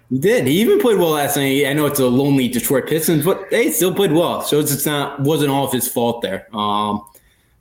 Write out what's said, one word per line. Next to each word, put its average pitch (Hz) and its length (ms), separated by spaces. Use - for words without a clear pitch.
He 127 80
did. 185 300
He 160 140
even 392 180
played 226 180
well 175 140
last 143 240
night. 139 320
I 135 60
know 151 120
it's 139 140
a 127 80
lonely 135 400
Detroit 123 400
Pistons, 156 380
but - 260
they 233 200
still 175 220
played 190 200
well. 151 280
So - 180
it's, 147 140
it's - 120
not, 143 340
wasn't 143 320
all 139 140
of 123 80
his 120 140
fault 117 340
there. 95 340
Um, 104 480